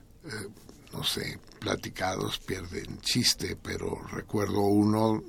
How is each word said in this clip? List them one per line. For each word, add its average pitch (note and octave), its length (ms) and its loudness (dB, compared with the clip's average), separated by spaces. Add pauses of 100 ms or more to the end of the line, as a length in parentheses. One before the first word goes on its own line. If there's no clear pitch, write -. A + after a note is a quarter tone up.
(220)
Eh, A2 260 -12 (440)
no - 100 -8
sé, - 380 -6 (200)
platicados G2 800 -6
pierden F2+ 600 -10
chiste, - 560 -2
pero - 460 0 (100)
recuerdo G2+ 480 0
uno G#2+ 680 6